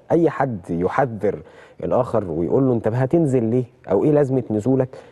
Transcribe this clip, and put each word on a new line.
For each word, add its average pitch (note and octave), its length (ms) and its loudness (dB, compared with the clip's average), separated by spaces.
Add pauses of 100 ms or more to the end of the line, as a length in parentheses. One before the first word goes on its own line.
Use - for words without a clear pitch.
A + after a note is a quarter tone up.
(120)
أي D#3+ 180 2
حد B2+ 300 -2 (100)
يحذر F#2 720 -2 (440)
الآخر G#2+ 440 0
ويقول E2+ 400 0
له: B2 60 2
"أنت A2 140 -2
هتنزل B2+ 560 2
ليه؟ A#2+ 200 0 (280)
أو F#3+ 120 2
إيه D3+ 80 2
لازمة C3+ 400 2
نزولك؟" B2+ 380 0 (220)